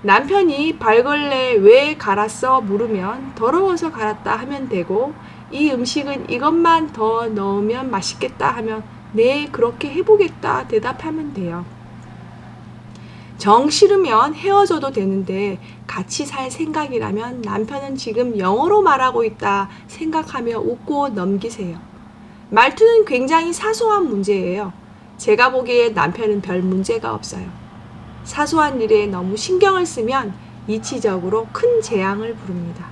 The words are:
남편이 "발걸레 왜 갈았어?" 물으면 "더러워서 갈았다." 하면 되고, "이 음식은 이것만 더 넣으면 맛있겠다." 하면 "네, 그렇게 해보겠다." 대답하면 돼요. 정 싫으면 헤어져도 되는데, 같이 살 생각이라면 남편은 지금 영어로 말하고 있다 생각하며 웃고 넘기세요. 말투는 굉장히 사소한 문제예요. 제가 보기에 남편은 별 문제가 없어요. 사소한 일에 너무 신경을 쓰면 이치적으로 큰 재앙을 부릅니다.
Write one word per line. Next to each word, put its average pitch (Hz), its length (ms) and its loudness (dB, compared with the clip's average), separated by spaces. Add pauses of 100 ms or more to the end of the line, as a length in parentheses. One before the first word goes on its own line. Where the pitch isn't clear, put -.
남편이 285 760 2
"발걸레 262 760 2
왜 254 420 8
갈았어?" 214 640 0
물으면 220 720 -4
"더러워서 330 560 0
갈았다." 214 460 -4
하면 262 320 -8
되고, 208 440 -2 (380)
"이 294 220 0
음식은 269 580 -4
이것만 320 640 2
더 226 340 0
넣으면 214 640 -2
맛있겠다." - 580 -4 (100)
하면 220 260 -6 (280)
"네, 269 380 2
그렇게 240 400 -2
해보겠다." 359 760 2
대답하면 294 680 -4
돼요. 175 300 -8 (1700)
정 233 320 6
싫으면 311 680 4
헤어져도 359 580 2
되는데, 190 680 -2 (280)
같이 - 380 -8
살 262 260 -8
생각이라면 247 920 -4
남편은 269 540 -6
지금 240 420 -2
영어로 262 420 2
말하고 254 440 2
있다 202 440 -2 (200)
생각하며 294 720 -4
웃고 277 500 -2
넘기세요. 196 680 -4 (720)
말투는 427 540 6
굉장히 320 480 0
사소한 427 560 0
문제예요. 196 640 -2 (460)
제가 240 320 4
보기에 240 400 2
남편은 202 520 -2
별 185 200 -4
문제가 190 500 -2
없어요. - 340 -10 (800)
사소한 294 560 0
일에 214 260 4
너무 190 300 -4
신경을 370 480 2
쓰면 240 480 -4 (340)
이치적으로 214 840 -2
큰 233 300 2
재앙을 214 540 -2
부릅니다. 175 560 -8